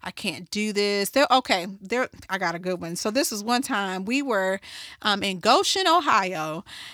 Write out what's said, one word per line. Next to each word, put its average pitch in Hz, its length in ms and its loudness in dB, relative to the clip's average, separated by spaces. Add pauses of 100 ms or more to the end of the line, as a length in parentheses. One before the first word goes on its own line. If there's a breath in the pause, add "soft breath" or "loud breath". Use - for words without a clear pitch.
I - 80 -10
can't 180 400 -8
do 214 240 -2
this." 202 380 0
They're, 285 180 4
okay, 220 380 2 (120)
they're, 233 300 -2 (220)
I 190 80 -2
got 170 160 -2
a 170 40 -6
good 180 220 -4
one. 170 140 -8
So 208 160 -4
this 254 200 0
is 208 120 -6
one 240 180 0
time 196 440 -4
we 254 180 0
were, 196 360 0 (440 loud breath)
um, 208 180 0
in 185 180 -2
Goshen, 349 480 4
Ohio. 190 800 2 (280 loud breath)